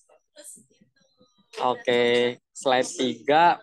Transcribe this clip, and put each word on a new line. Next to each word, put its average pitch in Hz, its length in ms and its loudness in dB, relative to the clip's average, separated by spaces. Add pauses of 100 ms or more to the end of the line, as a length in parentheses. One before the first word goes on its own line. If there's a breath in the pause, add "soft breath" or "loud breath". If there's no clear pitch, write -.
(1600)
Oke, 120 880 0
slide 127 480 -2
tiga 147 680 2